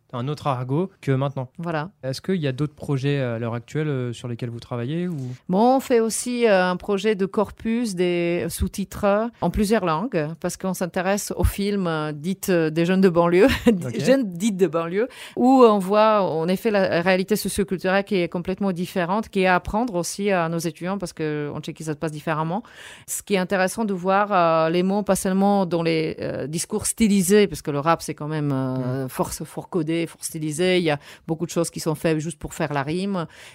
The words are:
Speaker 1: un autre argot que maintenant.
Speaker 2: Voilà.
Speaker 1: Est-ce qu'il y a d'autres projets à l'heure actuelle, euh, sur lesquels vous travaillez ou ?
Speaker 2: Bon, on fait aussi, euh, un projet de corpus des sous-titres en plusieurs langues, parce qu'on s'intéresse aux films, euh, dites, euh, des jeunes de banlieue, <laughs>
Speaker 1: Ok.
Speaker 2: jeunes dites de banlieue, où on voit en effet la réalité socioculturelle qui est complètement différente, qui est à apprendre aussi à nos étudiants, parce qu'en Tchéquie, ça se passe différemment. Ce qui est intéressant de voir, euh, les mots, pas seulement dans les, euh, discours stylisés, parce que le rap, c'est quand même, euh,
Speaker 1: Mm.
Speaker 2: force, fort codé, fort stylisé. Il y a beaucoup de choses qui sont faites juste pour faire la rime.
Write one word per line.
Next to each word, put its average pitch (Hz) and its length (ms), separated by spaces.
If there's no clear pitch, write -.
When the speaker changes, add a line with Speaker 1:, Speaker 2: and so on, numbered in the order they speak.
Speaker 1:
un 127 160
autre 151 180
argot 135 440
que 139 120
maintenant. 135 360
Speaker 2:
Voilà. 160 320
Speaker 1:
Est-ce 131 180
qu'il 190 160
y 151 100
a 131 60
d'autres 143 220
projets 143 460
à 120 180
l'heure 117 160
actuelle, 151 340
euh, 127 240
sur 123 160
lesquels 120 220
vous 117 100
travaillez 147 480
ou ? 165 80
Speaker 2:
Bon, 226 280
on 262 40
fait 240 200
aussi, 233 460
euh, 185 240
un 180 60
projet 202 380
de 190 120
corpus 220 680
des 175 540
sous-titres 202 840
en 175 100
plusieurs 202 340
langues, 165 440
parce 175 160
qu'on 185 180
s'intéresse 190 640
aux 180 80
films, 202 420
euh, 156 260
dites, 175 380
euh, 160 200
des 165 160
jeunes 185 140
de 190 80
banlieue, 175 380
<laughs> - 100
Speaker 1:
Ok. 151 340
Speaker 2:
jeunes 220 320
dites 190 240
de 185 100
banlieue, 170 420
où 254 280
on 214 140
voit 208 440
en 160 260
effet 190 220
la 185 300
réalité 185 360
socioculturelle 196 680
qui 202 120
est 170 120
complètement 185 440
différente, 180 560
qui 196 140
est 185 40
à 185 100
apprendre 208 380
aussi 196 360
à 170 180
nos 165 100
étudiants, 170 400
parce 180 140
qu'en 151 480
Tchéquie, 156 240
ça 156 80
se 147 60
passe 160 140
différemment. 160 500
Ce - 140
qui 202 120
est 190 40
intéressant 185 460
de 202 100
voir, 190 380
euh, 165 380
les 180 120
mots, 196 200
pas 196 140
seulement 196 500
dans 165 160
les, 160 380
euh, 131 260
discours 165 400
stylisés, 202 600
parce 151 160
que - 80
le 143 100
rap, 160 220
c'est 151 120
quand 151 140
même, 151 240
euh, 131 540
Speaker 1:
Mm. - 20
Speaker 2:
force, - 360
fort - 240
codé, 165 380
fort - 180
stylisé. 165 540
Il 175 60
y 151 60
a 143 80
beaucoup 165 200
de - 40
choses 170 200
qui 160 100
sont 160 140
faites 160 240
juste 156 200
pour - 160
faire 147 180
la 143 100
rime. 175 440